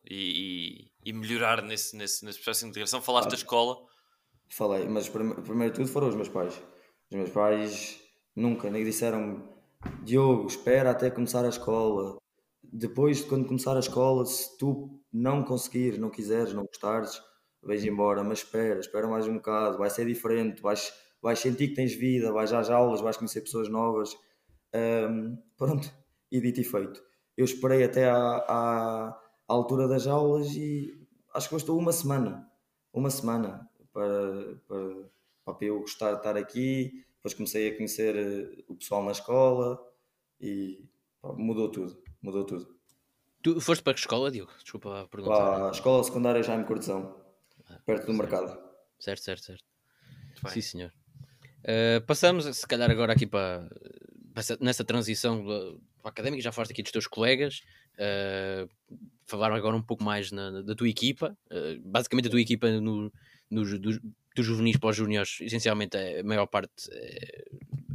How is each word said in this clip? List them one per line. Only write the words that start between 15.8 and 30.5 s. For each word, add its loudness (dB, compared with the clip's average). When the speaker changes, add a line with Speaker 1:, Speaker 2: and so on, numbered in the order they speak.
Speaker 2:
não -2
quiseres, 0
não -4
gostares, -4
vais -2
embora, 2
mas -2
espera, 0
espera -2
mais 0
um -2
bocado, 0
vai 2
ser -2
diferente, 0
vais, 0
vais 2
sentir 2
que -4
tens 0
vida, 2
vais 2
às 2
aulas, 4
vais 0
conhecer -6
pessoas -4
novas." 0
Ahm, 0
pronto, 0
e 0
dito 0
e 2
feito. -4
Eu 6
esperei 4
até 4
à, 6
à, 2
à -14
altura 4
das 2
aulas 4